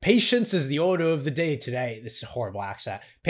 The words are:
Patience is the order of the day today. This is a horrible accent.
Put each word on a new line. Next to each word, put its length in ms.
Patience 520
is 160
the 100
order 260
of 200
the 60
day 260
today. 460
This 160
is 60
a 20
horrible 360
accent. 380